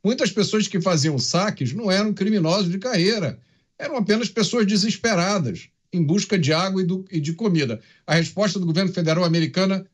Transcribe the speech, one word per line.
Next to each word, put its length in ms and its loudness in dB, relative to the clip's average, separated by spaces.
Muitas 280 0
pessoas 360 0
que 140 -2
faziam 380 2
saques 540 -2
não 180 -4
eram 240 2
criminosos 560 0
de 80 -4
carreira, 600 0
eram 180 -6
apenas 320 0
pessoas 380 0
desesperadas, 1000 0
em 100 0
busca 360 2
de 140 2
água 300 0
e 20 0
do, 260 -2
e 100 -2
de 140 -4
comida. 460 0
A 80 2
resposta 440 0
do 80 -2
governo 260 0
federal 320 0
americana 680 0